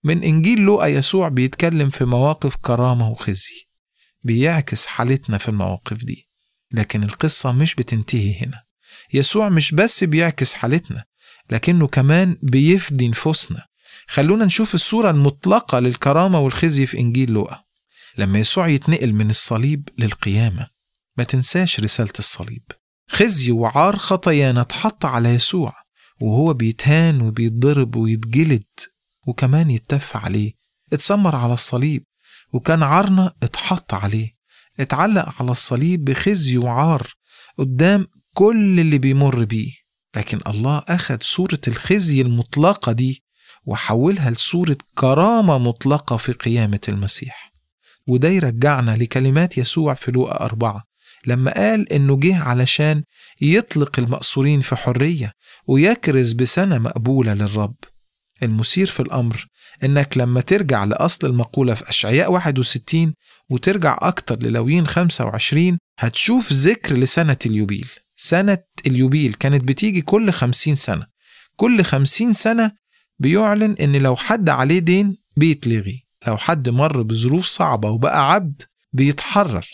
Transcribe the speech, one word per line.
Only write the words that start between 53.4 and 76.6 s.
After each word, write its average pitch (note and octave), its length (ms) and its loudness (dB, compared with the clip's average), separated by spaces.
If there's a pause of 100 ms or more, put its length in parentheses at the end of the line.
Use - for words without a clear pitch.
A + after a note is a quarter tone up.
يطلق D#3 580 0
المأسورين C#3 600 0
في B2+ 140 -4
حرية B2 560 -2 (360)
ويكرز C3+ 680 2
بسنة C#3+ 440 0
مقبولة A#2 560 0
للرب. G#2 420 -2 (680)
المثير A2 440 0
في - 120 -8
الأمر A#2+ 480 -4 (360)
إنك C#3 340 0
لما B2 240 0
ترجع C#3 420 0
لأصل C#3 440 -2
المقولة B2 460 0
في - 160 -8
أشعياء C#3 420 0
واحد E3+ 280 0
وستين D#3+ 540 -2 (360)
وترجع D#3+ 520 0
أكتر C3+ 380 -4
للاويين A#2+ 480 0
خمسة E3+ 380 0
وعشرين، D3+ 520 0 (220)
هتشوف A3 540 0
ذكر C#3+ 440 2
لسنة C#3 480 2
اليوبيل. G#2 440 -2 (260)
سنة F#3+ 420 0 (300)
اليوبيل C3 460 2
كانت C3+ 300 0
بتيجي E3+ 380 0
كل G3+ 300 2
خمسين C#3 440 0
سنة. F2+ 320 -2 (480)
كل A3+ 280 2
خمسين F#3 500 0
سنة A3 380 2 (480)
بيعلن G#3 600 2
إن C#3+ 140 2
لو C3+ 200 2
حد G#3 340 -2
عليه C#3+ 300 2
دين F#3+ 380 2 (200)
بيتلغي، B2 720 0 (200)
لو A2 100 -2
حد C#3+ 320 -2